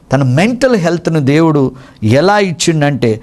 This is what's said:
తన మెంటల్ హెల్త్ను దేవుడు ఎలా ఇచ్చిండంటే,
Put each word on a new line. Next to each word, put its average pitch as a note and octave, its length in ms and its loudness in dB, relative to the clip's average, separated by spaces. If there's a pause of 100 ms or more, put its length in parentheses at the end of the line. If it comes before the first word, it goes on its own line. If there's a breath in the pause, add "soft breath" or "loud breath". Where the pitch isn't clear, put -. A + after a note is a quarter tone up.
(120)
తన C3+ 100 0
మెంటల్ A3+ 540 0
హెల్త్ను E3 440 -2
దేవుడు D3 520 2 (300 loud breath)
ఎలా D3+ 360 2
ఇచ్చిండంటే, C#3+ 840 -2